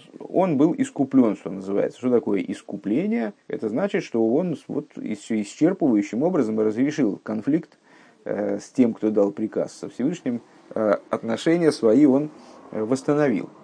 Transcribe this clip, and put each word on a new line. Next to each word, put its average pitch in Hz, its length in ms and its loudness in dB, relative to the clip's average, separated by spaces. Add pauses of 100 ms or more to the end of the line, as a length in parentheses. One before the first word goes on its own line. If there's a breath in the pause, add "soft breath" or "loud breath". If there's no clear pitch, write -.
(200)
он 170 380 0
был 151 180 4
искуплён, 131 600 2
что 90 160 -10
называется. 98 480 -4
Что 123 100 -2
такое 107 320 0
искупление? 113 920 -4 (140)
Это - 220 -6
значит, 170 340 -2
что 113 240 0
он 156 280 0
с-, 131 120 -18
вот 139 280 -6
ис-, - 340 -10
исчерпывающим 117 960 0
образом 127 360 0
разрешил 110 600 0
конфликт, 123 560 -4 (480 soft breath)
э, 101 340 -4
с - 120 -16
тем, 117 240 2
кто 107 160 0
дал 101 200 2
приказ, 101 420 -6
со - 160 -12
Всевышним, 127 520 -4 (320 soft breath)
э, 107 240 2 (140)
отношения 147 600 0
свои 135 360 6
он, 147 240 2 (400 loud breath)
э, 110 120 -6
восстановил. 131 680 0 (120)